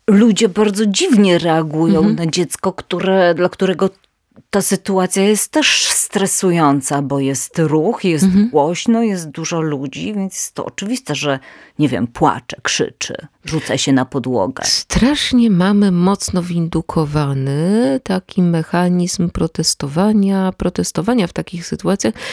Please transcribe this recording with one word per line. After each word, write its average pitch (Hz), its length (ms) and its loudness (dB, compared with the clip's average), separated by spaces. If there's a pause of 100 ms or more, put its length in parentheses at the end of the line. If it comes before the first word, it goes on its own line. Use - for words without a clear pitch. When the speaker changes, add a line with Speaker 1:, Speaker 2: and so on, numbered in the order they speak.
Speaker 1:
ludzie 214 420 6
bardzo 208 360 0
dziwnie 202 540 4
reagują 160 600 2
Speaker 2:
Mhm. 208 160 2
Speaker 1:
na 170 100 -2
dziecko, 175 480 -2
które, 185 600 2
dla 175 140 2
którego 190 400 0 (600)
ta 202 120 0
sytuacja 190 640 0
jest 208 280 2
też - 360 0
stresująca, 165 1120 0
bo 139 180 -2
jest 139 400 -4
ruch, 156 440 0
jest 165 200 0
Speaker 2:
Mhm. 196 260 4
Speaker 1:
głośno, 175 540 0
jest 180 260 -2
dużo 165 320 -4
ludzi, 147 520 -6
więc 190 200 -4
jest - 220 -8
to - 100 -8
oczywiste, 208 500 -6
że, 135 240 -2 (400)
nie 285 100 4
wiem, 120 180 -2
płacze, - 540 -2
krzyczy, - 540 -6 (300)
rzuca 139 320 -4
się 139 160 0
na 127 120 2
podłogę. 120 600 -4
Speaker 2:
Strasznie 247 840 0
mamy 196 420 4
mocno 180 520 0 (640)
windukowany 151 1000 0
taki - 380 -4
mechanizm 175 880 0
protestowania, 190 1300 0
protestowania 180 680 -2
w - 60 -8
takich 170 340 -8
sytuacjach. - 460 -2 (200)